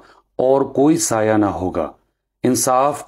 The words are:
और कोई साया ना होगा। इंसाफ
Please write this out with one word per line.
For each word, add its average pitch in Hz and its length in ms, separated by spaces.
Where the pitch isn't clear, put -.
और 135 280
कोई 147 300
साया 110 400
ना 104 100
होगा। 85 460
इंसाफ 127 640